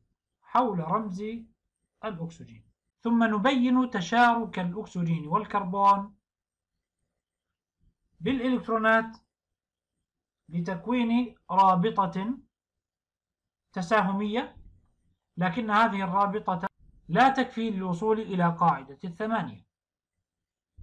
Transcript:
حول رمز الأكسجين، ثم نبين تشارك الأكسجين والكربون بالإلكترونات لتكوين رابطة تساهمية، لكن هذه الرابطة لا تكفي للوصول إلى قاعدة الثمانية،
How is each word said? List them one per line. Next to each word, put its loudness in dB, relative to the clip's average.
حول 0
رمز -4
الأكسجين، -12
ثم 2
نبين 2
تشارك 2
الأكسجين -4
والكربون 0
بالإلكترونات 0
لتكوين -2
رابطة 2
تساهمية، 0
لكن -2
هذه 2
الرابطة -2
لا 6
تكفي -2
للوصول -2
إلى 0
قاعدة -2
الثمانية، -6